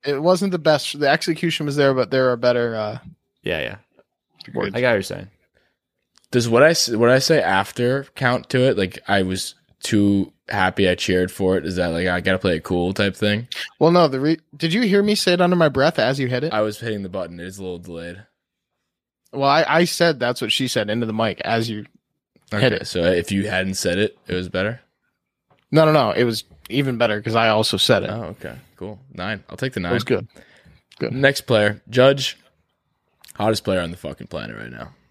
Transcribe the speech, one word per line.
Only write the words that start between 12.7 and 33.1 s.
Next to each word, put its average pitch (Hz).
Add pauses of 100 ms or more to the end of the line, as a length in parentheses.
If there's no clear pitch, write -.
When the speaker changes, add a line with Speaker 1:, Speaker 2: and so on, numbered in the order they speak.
Speaker 4:
type 101
thing? 107 (320)
Speaker 1:
Well, 160
no. 175
The 131
re-, 156 (180)
did 165
you 226
hear 202
me 208
say 185
it 175
under 180
my 165
breath 139
as 131
you 131
hit 127
it? 160
Speaker 4:
I 107
was 107
hitting 110
the 92
button. 87
It's 95
a 98
little 90
delayed. 87 (1080)
Speaker 1:
Well, 139
I, 151
I 165
said, 165
"That's 123
what 117
she 131
said," 107
into 113
the 110
mic 110
as 113
you 107 (680)
Speaker 4:
Okay, 104
Speaker 1:
hit 123
it. -
Speaker 4:
so 87
if 87
you 98
hadn't 95
said 90
it, 104 (100)
it 87
was 92
better? 104 (880)
Speaker 1:
No, 156
no, 156
no. 131
It 120
was 113 (260)
even 131
better 110
'cause 110
I 113
also 107
said 98
it. -
Speaker 4:
Oh, 113 (160)
okay. 62 (200)
Cool. 101 (120)
Nine. 98
I'll -
take 131
the 107
Speaker 1:
It 90
Speaker 4:
nine. 87
Speaker 1:
was 120
good. 107 (720)
Good. -
Speaker 4:
Next 139
player, 104
Judge. 131 (960)